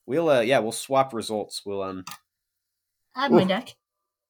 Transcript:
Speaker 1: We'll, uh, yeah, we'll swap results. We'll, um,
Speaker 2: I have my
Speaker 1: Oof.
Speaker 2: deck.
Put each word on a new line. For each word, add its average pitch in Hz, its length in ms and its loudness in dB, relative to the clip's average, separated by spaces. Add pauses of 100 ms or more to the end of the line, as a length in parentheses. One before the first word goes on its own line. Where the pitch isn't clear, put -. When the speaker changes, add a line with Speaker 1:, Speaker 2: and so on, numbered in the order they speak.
Speaker 1:
We'll, 156 240 0
uh, 127 120 6
yeah, 123 180 4
we'll 113 120 -2
swap 135 420 0
results. 107 520 -6
We'll, 101 160 -6
um, 95 240 -8 (1120)
Speaker 2:
I 254 80 -6
have 277 80 0
my 185 100 8
Speaker 1:
Oof. 185 60 2
Speaker 2:
deck. 190 280 -4 (540)